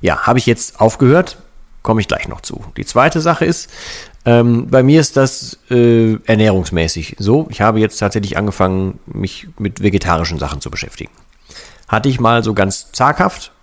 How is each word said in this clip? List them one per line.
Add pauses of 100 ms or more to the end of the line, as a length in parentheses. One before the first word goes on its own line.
ja,
hab
ich
jetzt
aufgehört, (460)
komm
ich
gleich
noch
zu. (100)
Die
zweite
Sache
ist, (560)
ähm,
bei
mir
ist
das, (100)
äh, (100)
ernährungsmäßig
so.
Ich
habe
jetzt
tatsächlich
angefangen,
mich (100)
mit
vegetarischen
Sachen
zu
beschäftigen. (760)
Hatte
ich
mal
so
ganz
zaghaft (100)